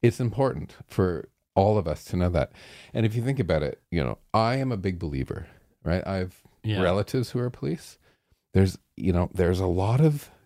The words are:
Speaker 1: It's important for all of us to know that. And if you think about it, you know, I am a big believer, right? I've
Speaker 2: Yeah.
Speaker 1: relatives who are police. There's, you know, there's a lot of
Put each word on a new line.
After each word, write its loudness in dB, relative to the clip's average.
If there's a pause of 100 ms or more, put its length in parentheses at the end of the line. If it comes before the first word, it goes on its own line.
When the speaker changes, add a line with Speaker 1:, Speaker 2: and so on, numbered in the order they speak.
Speaker 1:
It's 4
important -2 (100)
for 0 (260)
all 4
of -2
us -6
to -6
know 2
that. 0 (400)
And 0
if -2
you -2
think -2
about 0
it, -6 (100)
you 0
know, -4 (160)
I 2
am -2
a -4
big -4
believer, -6 (380)
right? 0
I've -6 (200)
Speaker 2:
Yeah. -2
Speaker 1:
relatives 0
who -4
are -2
police. -8 (560)
There's, 4 (200)
you 0
know, 2
there's 2
a 0
lot 2
of 2 (160)